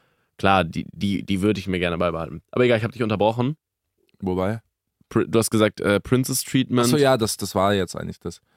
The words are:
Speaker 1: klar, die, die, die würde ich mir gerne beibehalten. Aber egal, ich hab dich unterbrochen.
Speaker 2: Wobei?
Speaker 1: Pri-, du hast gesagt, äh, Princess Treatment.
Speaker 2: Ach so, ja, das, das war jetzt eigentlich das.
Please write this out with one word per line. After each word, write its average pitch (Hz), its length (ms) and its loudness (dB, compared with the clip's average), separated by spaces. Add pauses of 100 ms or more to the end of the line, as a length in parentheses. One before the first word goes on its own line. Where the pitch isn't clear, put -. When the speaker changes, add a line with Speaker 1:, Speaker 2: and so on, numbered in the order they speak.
(380)
Speaker 1:
klar, 98 260 4
die, 82 280 -6
die, 98 320 -4
die 98 180 -2
würde 101 180 2
ich 95 80 -12
mir 92 120 -2
gerne 85 180 -2
beibehalten. 82 440 -4 (100)
Aber 120 140 2
egal, 123 120 4
ich 107 60 -2
hab 113 80 -4
dich - 120 -6
unterbrochen. 113 540 0 (640)
Speaker 2:
Wobei? 95 400 -2 (480)
Speaker 1:
Pri-, - 180 2
du 113 120 2
hast 110 120 0
gesagt, 107 300 2
äh, 101 180 2
Princess 127 440 -2
Treatment. 123 440 0
Speaker 2:
Ach 123 40 2
so, 151 60 2
ja, 135 200 4
das, 110 200 -2
das - 180 -6
war 98 180 2
jetzt 95 220 -2
eigentlich 87 240 -10
das. - 220 -12 (160)